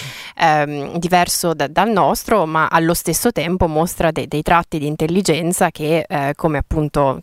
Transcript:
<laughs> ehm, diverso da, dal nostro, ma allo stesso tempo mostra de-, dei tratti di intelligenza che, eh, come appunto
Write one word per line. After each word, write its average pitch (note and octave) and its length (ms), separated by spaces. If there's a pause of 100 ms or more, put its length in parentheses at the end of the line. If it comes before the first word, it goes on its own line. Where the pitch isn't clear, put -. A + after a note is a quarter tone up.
(140)
<laughs> - 220
ehm, D3 640
diverso F3 560
da, D3+ 140
dal F3+ 220
nostro, F#3+ 560
ma D#3 220
allo E3 260
stesso - 380
tempo F3 360
mostra D#3+ 420
de-, C3+ 160
dei D3+ 160
tratti E3+ 360
di C#3+ 80
intelligenza E3+ 840
che, D#3 360
eh, C#3+ 300
come D#3 220
appunto C#3+ 640